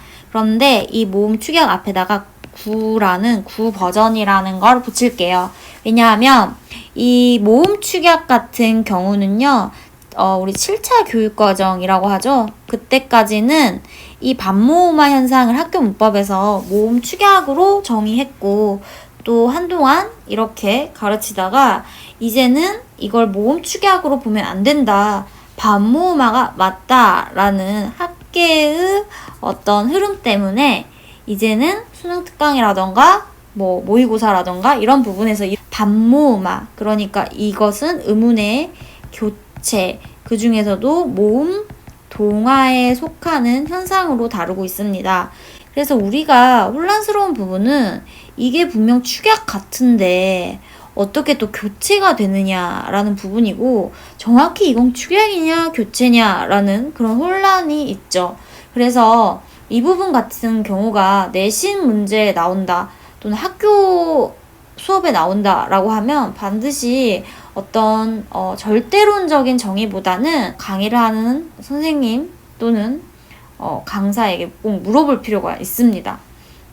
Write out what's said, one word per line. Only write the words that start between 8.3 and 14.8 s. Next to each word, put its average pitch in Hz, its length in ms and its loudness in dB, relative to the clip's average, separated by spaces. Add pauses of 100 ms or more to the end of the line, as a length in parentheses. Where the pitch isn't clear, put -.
경우는요, 202 880 0 (440)
어, 190 260 0
우리 190 120 -4
칠 415 280 -4
차 480 220 2
교육과정이라고 190 1040 0
하죠. 220 380 0 (200)
그때까지는 233 1120 2 (380)
이 254 160 -2
반모음화 285 760 4